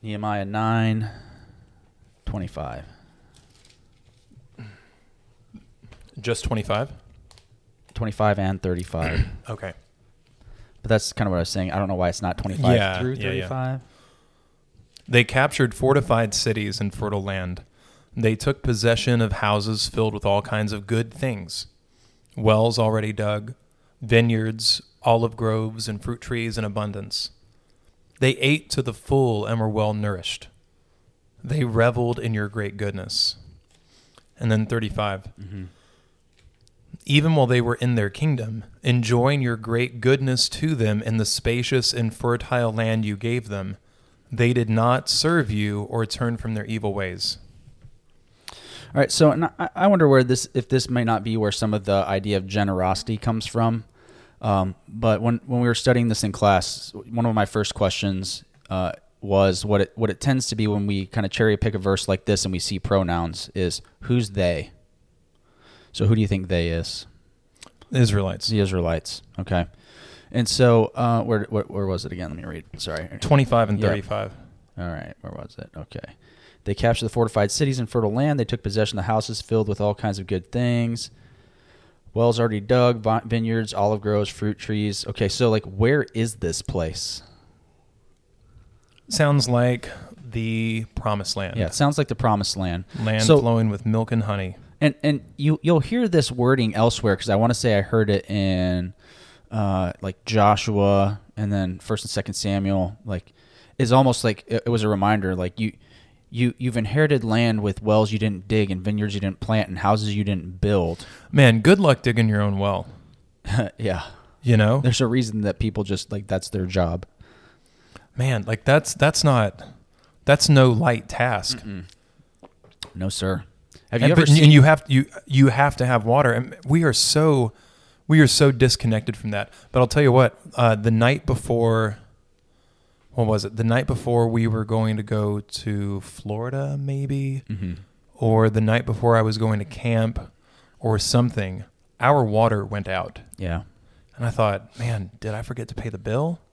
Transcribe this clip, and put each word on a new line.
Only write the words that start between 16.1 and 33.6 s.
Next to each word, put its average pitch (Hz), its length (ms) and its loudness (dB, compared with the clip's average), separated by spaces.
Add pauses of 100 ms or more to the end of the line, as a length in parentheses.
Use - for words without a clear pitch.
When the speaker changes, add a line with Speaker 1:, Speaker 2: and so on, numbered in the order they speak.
Speaker 2:
cities 107 460 -4
and 101 140 -4
fertile 104 300 -6
land. 92 400 -8 (520)
They 110 200 0
took - 280 -4
possession 117 580 0
of 107 120 0
houses 104 540 -2
filled 110 260 -2
with 104 120 -8
all 104 160 2
kinds 107 320 -4
of 101 140 -10
good 113 260 -4
things, 101 540 -8 (680)
wells 110 440 2
already 110 340 0
dug, 104 400 -6 (480)
vineyards, 113 800 2 (220)
olive 117 340 2
groves, 110 500 -4
and 107 140 -6
fruit 120 200 -8
trees 113 360 -6
in 110 80 -4
abundance. 104 680 -8 (880)
They 135 180 4
ate 143 340 0
to 139 100 -2
the 120 120 -4
full 120 520 0
and 113 140 -2
were 110 100 0
well 107 240 -2
nourished. 104 540 -6 (960)
They 135 200 -2
reveled 117 560 2
in 113 140 -2
your 104 140 -2
great 101 300 -8
goodness. 98 580 -4 (1040)